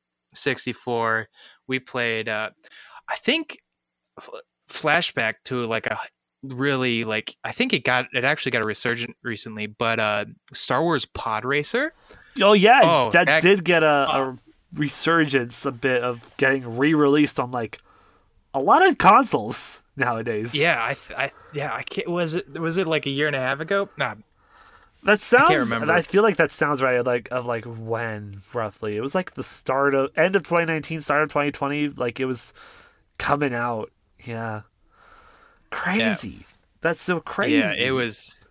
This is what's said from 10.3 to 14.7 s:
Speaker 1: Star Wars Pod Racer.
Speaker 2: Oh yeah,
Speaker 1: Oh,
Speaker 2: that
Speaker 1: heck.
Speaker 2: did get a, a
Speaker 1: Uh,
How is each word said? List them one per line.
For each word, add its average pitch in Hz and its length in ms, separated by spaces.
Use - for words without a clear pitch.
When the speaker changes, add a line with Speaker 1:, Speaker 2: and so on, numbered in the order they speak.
Speaker 1:
Star - 280
Wars 165 220
Pod 110 400
Racer. 147 480
Speaker 2:
Oh 202 140
yeah, 214 280
Speaker 1:
Oh, 147 280
Speaker 2:
that 170 180
Speaker 1:
heck. 156 140
Speaker 2:
did 185 200
get 165 200
a, 156 40
a 135 440
Speaker 1:
Uh, 127 60